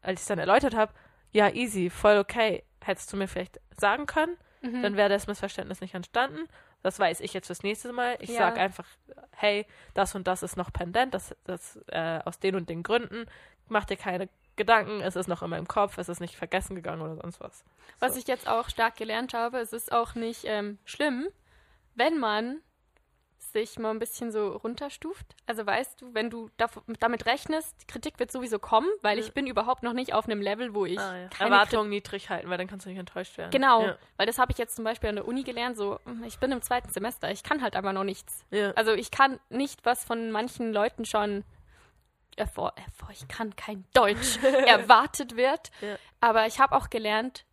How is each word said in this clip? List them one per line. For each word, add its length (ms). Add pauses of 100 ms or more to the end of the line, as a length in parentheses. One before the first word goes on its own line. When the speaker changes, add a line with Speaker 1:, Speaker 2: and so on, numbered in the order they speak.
Speaker 1:
als 200
ich's 60
dann 120
erläutert 360
habe, 160 (400)
„Ja, 220
easy, 380
voll 260
okay, 460 (200)
hättest 300
du 40
mir 100
vielleicht 320 (180)
sagen 300
können, 280 (280)
Speaker 2:
Mhm. 180
Speaker 1:
dann 160
wäre 120
das 180
Missverständnis 520
nicht 140
entstanden.“ 540 (340)
Das 180
weiß 220
ich 120
jetzt 140
fürs 140
nächste 320
Mal. 260
Ich 120
Speaker 2:
Ja. 80
Speaker 1:
sag 180
einfach, 280 (460)
„Hey, 360 (260)
das 220
und 120
das 140
ist 160
noch 160
pendent, 400
das, 300
das, 340 (100)
äh, 380
aus 140
den 160
und 120
den 140
Gründen. 440 (440)
Mach 160
dir 120
keine 300 (280)
Gedanken, 460
es 140
ist 120
noch 160
in 80
meinem 160
Kopf, 320
es 100
ist 100
nicht 160
vergessen 400
gegangen 280
oder 120
sonst 260
was.“ 220 (360)
Speaker 2:
Was 140
Speaker 1:
So. 60
Speaker 2:
ich 80
jetzt 200
auch 220
stark 260
gelernt 400
habe, 240
es 140
ist 180
auch 240
nicht, 300
ähm, 400
schlimm, 420 (680)
wenn 240
man 400 (800)
sich 400
mal 140
ein 80
bisschen 320
so 220
runterstuft. 840 (100)
Also 180
weißt 380
du, 140
wenn 160
du 260
dav-, 240 (180)
damit 280
rechnest, 600
Kritik 300
wird 140
sowieso 260
kommen, 300 (160)
weil 160
Speaker 1:
Ja. 60
Speaker 2:
ich 80
bin 120
überhaupt 380
noch 100
nicht 200
auf 120
einem 160
Level, 320
wo 140
ich 100
Speaker 1:
Ah, 200
ja. 120
Speaker 2:
keine 220
Speaker 1:
Erwartungen 340
Speaker 2:
Krit- 40
Speaker 1:
niedrig 420
halten, 180
weil 80
dann 100
kannst 200
du 20
nicht 80
enttäuscht 400
werden. 140
Speaker 2:
Genau, 340
Speaker 1:
Ja. 120 (200)
Speaker 2:
weil 80
das 140
habe 120
ich 60
jetzt 180
zum 100
Beispiel 240
an 80
der 100
Uni 160
gelernt, 340
so, 220 (260)
ich 140
bin 120
im 120
zweiten 260
Semester, 400
ich 140
kann 180
halt 140
einfach 180
noch 100
nichts. 460
Speaker 1:
Ja. 220
Speaker 2:
Also 220
ich 180
kann 280 (100)
nicht, 360
was 180
von 280
manchen 420
Leuten 320
schon 380 (920)
erfor-, 400
erfor-, 360
ich 160
kann 280
kein 380
Deutsch, 460 (120)
Speaker 1:
<laughs> 140
Speaker 2:
erwartet 720
wird. 360 (100)
Speaker 1:
Ja. 160 (240)
Speaker 2:
Aber 260
ich 120
habe 160
auch 140
gelernt 640